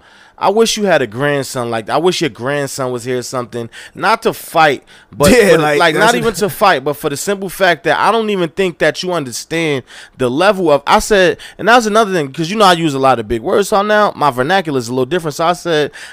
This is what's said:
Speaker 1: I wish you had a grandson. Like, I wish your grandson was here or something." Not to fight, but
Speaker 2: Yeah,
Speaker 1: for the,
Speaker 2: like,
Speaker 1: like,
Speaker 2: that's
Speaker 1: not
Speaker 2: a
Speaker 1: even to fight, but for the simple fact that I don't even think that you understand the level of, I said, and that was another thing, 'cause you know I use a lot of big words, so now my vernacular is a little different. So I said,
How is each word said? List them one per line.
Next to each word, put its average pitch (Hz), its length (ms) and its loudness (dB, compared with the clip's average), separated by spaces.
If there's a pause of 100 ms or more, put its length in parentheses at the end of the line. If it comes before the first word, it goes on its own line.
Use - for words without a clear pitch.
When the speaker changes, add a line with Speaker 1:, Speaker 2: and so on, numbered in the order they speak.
(400)
Speaker 1:
I 175 100 0
wish 220 280 2
you 208 80 -4
had 165 160 2
a 123 60 -2
grandson. 131 640 -4
Like, 113 180 -6
I 120 80 0
wish 170 240 0
your 156 80 0
grandson 131 640 -6
was 120 120 -6
here 127 140 -4
or 123 60 -6
something." 120 460 -8 (260)
Not 196 260 0
to 170 120 0
fight, 156 500 0 (280)
but 143 200 4
Speaker 2:
Yeah, 214 200 6
Speaker 1:
for 160 60 6
the, 160 60 2
Speaker 2:
like, 151 160 0
Speaker 1:
like, 170 160 2
Speaker 2:
that's 214 100 2
Speaker 1:
not 233 80 4
Speaker 2:
a 247 60 0
Speaker 1:
even 226 160 -2
to 190 140 -2
fight, 165 340 2
but 147 100 -2
for 151 160 -6
the 139 80 -8
simple 196 320 -6
fact 175 360 0
that 147 140 2
I 160 120 2
don't 220 180 0
even 180 200 -2
think 185 280 -4
that 156 260 -2
you 180 100 -4
understand 147 680 -4 (340)
the 127 120 0
level 185 420 2
of, 143 140 2
I 208 140 4
said, 185 380 2 (200)
and 175 100 -4
that 226 80 6
was 233 120 2
another 208 260 0
thing, 147 180 -2
'cause 156 200 -6
you 214 40 -6
know 214 100 2
I 180 80 6
use 165 200 0
a 135 60 -2
lot 131 200 2
of 107 80 -6
big 113 140 -2
words, 196 280 0
so 202 120 2
now 208 340 2
my 147 140 2
vernacular 143 500 0
is 113 80 -6
a 120 40 -8
little 127 160 0
different. 165 280 -4
So 165 100 -2
I 175 80 2
said, 156 380 -2 (220)